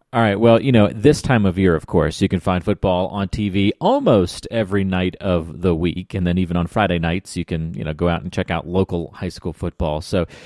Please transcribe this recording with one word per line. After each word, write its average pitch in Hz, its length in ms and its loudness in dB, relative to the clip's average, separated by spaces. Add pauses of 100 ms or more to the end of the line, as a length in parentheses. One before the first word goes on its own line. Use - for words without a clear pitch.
(120)
All 120 80 0
right. 101 180 2
Well, 113 220 6
you 131 120 0
know, 107 160 6
this 113 320 2
time 117 260 2
of 90 120 2
year, 92 160 6
of 76 120 -2
course, 80 340 0
you 98 80 2
can 92 100 0
find 90 260 -2
football 95 440 0
on 98 200 -6
T 104 200 -2
V 98 320 2
almost 180 680 2
every 101 340 -2
night 92 360 -2
of 85 420 -2
the 90 120 2
week. 87 400 -4
And 90 120 -2
then 87 120 2
even 87 180 -2
on 85 100 0
Friday 90 320 0
nights, 85 380 -4
you 87 80 -4
can, 82 300 -6
you - 100 -10
know, 78 80 -6
go 85 160 -2
out 85 140 -2
and 87 100 -10
check - 180 -6
out 80 180 -4
local 90 440 -2
high 95 160 -10
school 85 240 -10
football. 78 480 -4
So 87 260 -2 (200)